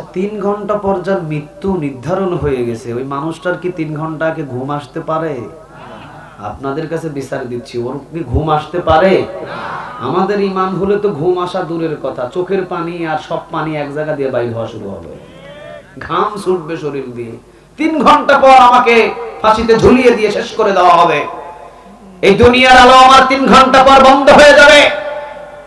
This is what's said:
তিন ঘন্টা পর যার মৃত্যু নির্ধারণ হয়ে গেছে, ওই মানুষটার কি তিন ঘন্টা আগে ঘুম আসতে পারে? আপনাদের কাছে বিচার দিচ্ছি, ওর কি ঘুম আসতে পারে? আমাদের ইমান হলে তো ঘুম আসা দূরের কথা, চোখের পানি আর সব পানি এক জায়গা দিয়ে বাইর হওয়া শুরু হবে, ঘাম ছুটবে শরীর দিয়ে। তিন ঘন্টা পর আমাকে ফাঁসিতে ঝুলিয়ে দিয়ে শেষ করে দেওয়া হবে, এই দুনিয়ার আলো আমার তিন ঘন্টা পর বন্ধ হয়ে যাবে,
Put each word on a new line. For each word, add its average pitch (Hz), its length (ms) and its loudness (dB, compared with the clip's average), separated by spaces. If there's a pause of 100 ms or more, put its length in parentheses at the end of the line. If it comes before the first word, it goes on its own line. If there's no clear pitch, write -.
(120)
তিন 208 280 -6
ঘন্টা 202 340 -4
পর 196 280 -4
যার 185 200 -4
মৃত্যু 160 540 -8
নির্ধারণ 160 580 -6
হয়ে 135 300 -4
গেছে, 117 300 -8
ওই 127 100 -8
মানুষটার 160 540 -8
কি 180 140 -8
তিন 156 240 -8
ঘন্টা 160 300 -6
আগে 160 160 -6
ঘুম 131 280 -8
আসতে 143 300 -10
পারে? 156 400 -6 (960)
আপনাদের 135 500 -10
কাছে 160 200 -8
বিচার 135 400 -10
দিচ্ছি, 120 300 -10
ওর 123 200 -8 (140)
কি 160 120 -10
ঘুম 151 260 -4
আসতে 151 280 -4
পারে? 160 460 2 (760)
আমাদের 190 400 -4
ইমান 190 280 -4
হলে 190 300 -2
তো 208 100 -2
ঘুম 175 300 -2
আসা 175 240 -6
দূরের 165 400 -6
কথা, 131 320 -8
চোখের 185 300 -4
পানি 170 420 -8
আর 156 120 -4 (100)
সব 165 100 -6 (120)
পানি 156 260 -6
এক 143 160 -8
জায়গা 151 240 -6
দিয়ে 135 140 -4
বাইর 120 240 -4
হওয়া 113 140 -8
শুরু 98 220 -12
হবে, 85 240 -16 (840)
ঘাম 202 460 -6
ছুটবে 165 320 -4
শরীর 135 380 -10
দিয়ে। 117 180 -12 (440)
তিন 320 260 -2
ঘন্টা 285 360 2
পর 262 100 4
আমাকে 247 680 6 (280)
ফাঁসিতে 226 360 2
ঝুলিয়ে 247 320 4
দিয়ে 208 200 0
শেষ 233 220 -6
করে 208 200 -2
দেওয়া 180 220 4
হবে, 165 320 2 (960)
এই 196 120 4
দুনিয়ার 254 440 6
আলো 254 140 8
আমার 262 360 8
তিন 269 180 0
ঘন্টা 262 380 6
পর 269 200 6
বন্ধ 277 260 6
হয়ে 285 220 8
যাবে, 285 380 6 (760)